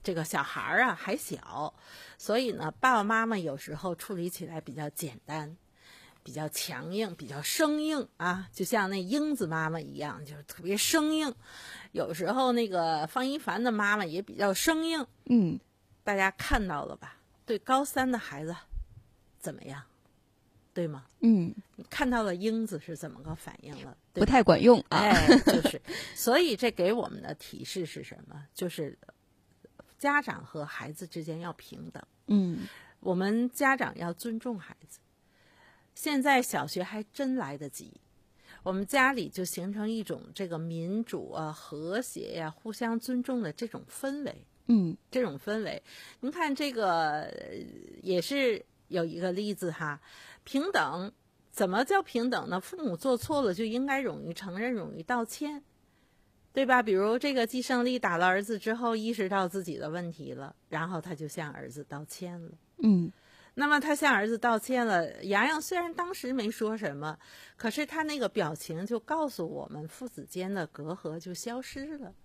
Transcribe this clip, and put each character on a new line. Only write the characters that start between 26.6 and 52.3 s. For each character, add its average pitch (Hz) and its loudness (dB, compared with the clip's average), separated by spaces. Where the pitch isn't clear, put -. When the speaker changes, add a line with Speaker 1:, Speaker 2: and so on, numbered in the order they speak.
Speaker 1:
给 185 2
我 233 -2
们 - -10
的 - -8
提 - -14
示 170 -6
是 147 -10
什 - -16
么？ 143 -16
就 175 -4
是 147 -6
家 285 2
长 - -6
和 147 -8
孩 - -10
子 160 -12
之 165 -8
间 160 -6
要 170 -8
平 - -14
等。 - -16
Speaker 2:
嗯。 190 4
Speaker 1:
我 185 0
们 220 2
家 269 4
长 202 -2
要 175 -4
尊 226 -6
重 233 -6
孩 - -16
子。 - -20
现 285 0
在 269 8
小 143 -2
学 180 -4
还 214 -6
真 262 -2
来 143 -4
得 147 -10
及， - -14
我 185 -2
们 190 -2
家 269 4
里 190 -2
就 185 -4
形 180 -6
成 214 -2
一 226 -4
种 - -6
这 190 -4
个 165 -4
民 165 -2
主 139 -8
啊、 156 -4
和 160 -6
谐 - -8
呀、 160 -6
互 220 -12
相 226 -2
尊 247 -2
重 247 -2
的 151 -4
这 233 -6
种 - -12
氛 277 -6
围。 - -10
Speaker 2:
嗯。 190 6
Speaker 1:
这 254 0
种 151 -2
氛 214 -4
围， 143 -8
您 269 -4
看 311 0
这 285 -2
个， 165 2
呃， - -10
也 180 2
是 262 2
有 175 0
一 165 -6
个 185 0
例 208 -2
子 180 -2
哈， 151 -6
平 320 0
等， 175 0
怎 196 0
么 208 2
叫 392 2
平 240 -2